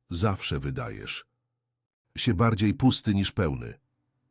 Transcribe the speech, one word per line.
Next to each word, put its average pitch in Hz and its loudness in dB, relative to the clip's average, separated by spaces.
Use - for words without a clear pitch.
zawsze 87 -2
wydajesz 65 -8
się 117 0
bardziej 107 4
pusty - 2
niż 98 2
pełny. 64 -2